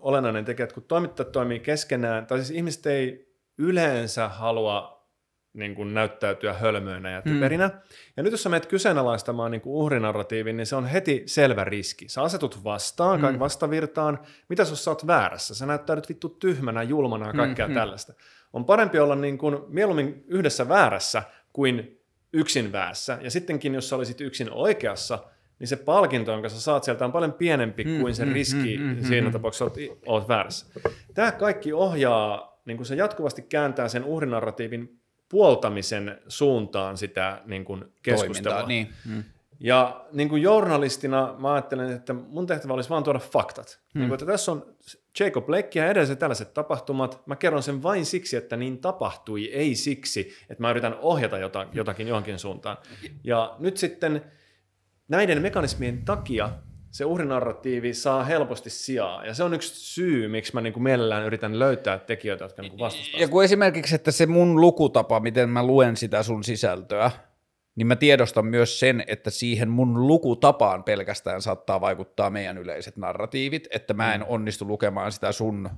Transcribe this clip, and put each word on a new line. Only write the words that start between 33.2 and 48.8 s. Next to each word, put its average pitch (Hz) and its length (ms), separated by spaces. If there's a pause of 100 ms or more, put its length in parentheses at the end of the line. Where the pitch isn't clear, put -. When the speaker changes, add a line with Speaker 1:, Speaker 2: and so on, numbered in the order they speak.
Speaker 1:
kääntää 135 460
sen 123 160
uhrinarratiivin 120 960 (380)
puoltamisen 104 800 (100)
suuntaan 101 680
sitä, 95 500
niin 95 180
kuin, 98 200 (180)
keskustelua. 101 560
Speaker 2:
Toimintaa, 113 80
niin. 113 220 (200)
Hmm. 110 160 (360)
Speaker 1:
Ja, 123 520
niin 147 160
kuin, 151 140
journalistina 143 960
mä 135 140
ajattelen, 131 400
että 123 200
mun 143 340
tehtävä 143 260
olisi 131 180
vaan 156 140
tuoda 139 140
faktat. - 600 (140)
Speaker 2:
Hmm. 151 60
Speaker 1:
Niin 127 80
kuin, 131 60
että 143 120
tässä 185 260
on 147 140 (540)
Jacob 202 260
Blake 190 340
ja 160 100
edelliset 143 280
tällaiset 123 360
tapahtumat. 135 720
Mä 139 100
kerron 156 260
sen 139 200
vain 175 240
siksi, 180 300
että 117 200
niin 127 220
tapahtui, 110 720